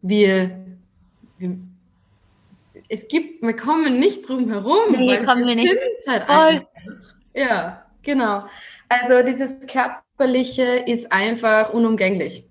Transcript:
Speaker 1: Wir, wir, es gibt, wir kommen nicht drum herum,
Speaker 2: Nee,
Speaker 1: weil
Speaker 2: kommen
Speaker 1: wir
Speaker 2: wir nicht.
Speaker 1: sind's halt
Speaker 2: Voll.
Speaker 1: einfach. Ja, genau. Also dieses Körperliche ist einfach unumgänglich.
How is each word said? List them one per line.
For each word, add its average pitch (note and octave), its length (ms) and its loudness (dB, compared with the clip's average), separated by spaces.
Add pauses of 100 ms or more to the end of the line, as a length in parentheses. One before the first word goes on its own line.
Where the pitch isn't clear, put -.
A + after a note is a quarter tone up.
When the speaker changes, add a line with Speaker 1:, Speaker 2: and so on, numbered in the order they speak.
Speaker 1:
Wir, F#3+ 640 2 (720)
wir, F3+ 180 -8 (1300)
es G#3+ 200 -10
gibt, - 340 -6
wir A3+ 140 -2
kommen D4 420 0
nicht E4+ 300 0
drum B3+ 200 -2
herum, A3 280 0 (140)
Speaker 2:
Nee, B3+ 180 2
Speaker 1:
weil A#3+ 160 2
Speaker 2:
kommen A#3+ 220 2
Speaker 1:
wir A#3+ 80 0
Speaker 2:
wir - 0 -
nicht. D#4+ 260 2
Speaker 1:
sind's B4 260 -6
halt B3 220 -4
Speaker 2:
Voll. C#4+ 80 6
Speaker 1:
einfach. D#4+ 320 4 (640)
Ja, G3 540 -4 (160)
genau. A3 420 -2 (440)
Also B3 340 2
dieses C4 440 -4
Körperliche B3+ 1000 -2
ist B3 460 -2
einfach A3 600 0
unumgänglich. G3+ 800 0